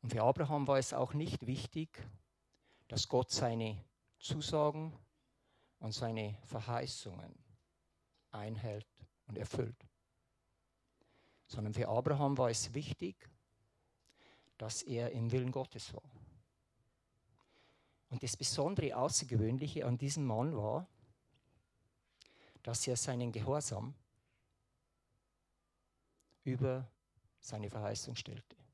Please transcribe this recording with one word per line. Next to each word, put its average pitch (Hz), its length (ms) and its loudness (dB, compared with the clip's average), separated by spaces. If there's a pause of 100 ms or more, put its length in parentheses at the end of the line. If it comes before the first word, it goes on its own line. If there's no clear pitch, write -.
Und 120 80 -2
für 110 120 2
Abraham 139 440 6
war 139 120 6
es 127 140 2
auch 131 220 0
nicht 151 320 -2
wichtig, 127 500 -4 (920)
dass - 200 -2
Gott 127 220 4
seine 113 540 0 (340)
Zusagen 151 760 0 (880)
und 110 140 -4
seine 110 500 -2
Verheißungen 117 920 -6 (960)
einhält 107 540 -6 (400)
und 110 120 -8
erfüllt. - 480 -4 (1600)
Sondern 107 280 -4
für 110 140 2
Abraham 139 500 4
war 127 120 6
es - 240 -2
wichtig, 175 540 -6 (1300)
dass 113 240 -4
er 117 300 0
im 117 200 2
Willen 127 180 4
Gottes 131 440 -6
war. - 80 -10 (2000)
Und 120 120 -6
das 123 140 -2
besondere, 151 600 2
Außergewöhnliche 127 880 2
an 123 100 2
diesem 139 300 0
Mann 123 300 2
war, 113 300 0 (1800)
dass 117 240 -2
er 123 100 2
seinen 123 360 0
Gehorsam 117 640 0 (2500)
über 127 420 0 (540)
seine 104 300 -6
Verheißung 107 460 -4
stellte. - 400 -10 (180)